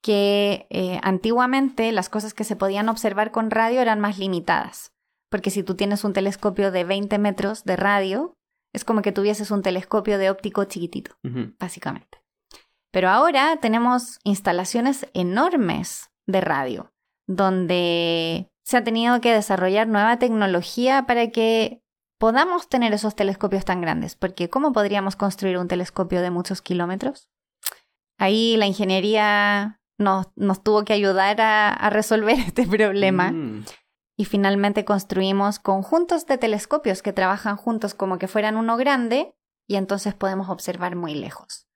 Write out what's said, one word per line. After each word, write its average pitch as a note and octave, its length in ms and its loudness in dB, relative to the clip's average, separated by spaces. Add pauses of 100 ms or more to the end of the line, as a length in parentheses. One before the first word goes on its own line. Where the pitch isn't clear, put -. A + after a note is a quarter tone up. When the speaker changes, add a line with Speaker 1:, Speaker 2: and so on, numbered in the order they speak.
Speaker 1:
que, G3+ 680 2
eh, F3+ 320 -4
antiguamente A#3+ 880 0
las F#3+ 160 -2
cosas G#3+ 260 -6
que G#3+ 100 -6
se G#3+ 120 -4
podían G3+ 320 -2
observar G#3+ 440 -2
con A3 180 -2
radio A3+ 300 2
eran A3+ 200 2
más G3+ 180 -2
limitadas. F3+ 760 -2 (380)
Porque G3 200 -2
si G3 140 -4
tú F#3 100 -4
tienes G3+ 300 -2
un G3+ 80 0
telescopio G3 580 0
de F3+ 140 0
veinte G3+ 340 -2
metros G#3 460 -2
de F#3 120 0
radio, G3+ 580 0 (380)
es - 120 -12
como G#3+ 180 0
que G3+ 80 0
tuvieses G#3 400 -2
un G3+ 120 0
telescopio G3 560 -2
de F#3+ 120 2
óptico G3 340 -4
chiquitito, - 600 -8
Speaker 2:
Ujú. B2 340 -6
Speaker 1:
básicamente. - 640 -12 (680)
Pero F#3 160 2
ahora C#4+ 520 4
tenemos A#3+ 600 0
instalaciones G3+ 920 0
enormes F#3 960 0 (160)
de F#3+ 140 2
radio, C3+ 520 -4 (640)
donde E3+ 960 0 (140)
se - 120 0
ha A3+ 80 2
tenido A#3 360 2
que A#3 120 4
desarrollar G3+ 560 2
nueva A3 300 4
tecnología A#3 880 0
para A#3 240 2
que A3+ 520 0 (360)
podamos D#4 500 2
tener A#3 240 2
esos G#3 220 -2
telescopios G3 500 0
tan F3+ 160 -2
grandes, E3 360 -4
porque F#3 320 -4
¿cómo C#4 240 0
podríamos G3+ 440 0
construir F#3+ 420 -2
un F3+ 100 -4
telescopio F3+ 540 -2
de F3+ 80 -2
muchos F3+ 320 -4
kilómetros? F#3 680 -4 (920)
Ahí A3 380 2
la G#3 100 4
ingeniería G#3 1120 0 (180)
nos, F#3+ 280 2 (100)
nos G3 260 0
tuvo G#3+ 220 4
que A3 100 0
ayudar G3+ 460 2
a, G#3+ 300 4
a - 200 0
resolver A3 480 2
<laughs> A3 80 -2
este A3+ 200 0
problema. G3 640 2
Speaker 2:
Mm. A2 320 -6 (540)
Speaker 1:
Y G#3 60 -2
finalmente G3+ 600 2
construimos G3 720 0
conjuntos D#4 680 0
de C4 120 0
telescopios A3 640 -2
que G3+ 100 -4
trabajan G3+ 440 0
juntos A3 380 -4
como F#3+ 240 -4
que F#3+ 100 -6
fueran G#3+ 280 0
uno A3+ 220 0
grande, B3+ 560 0 (340)
y G3 80 -2
entonces G3 380 -2
podemos F#3+ 340 -4
observar F3+ 480 -6
muy E3 180 -6
lejos. - 600 -12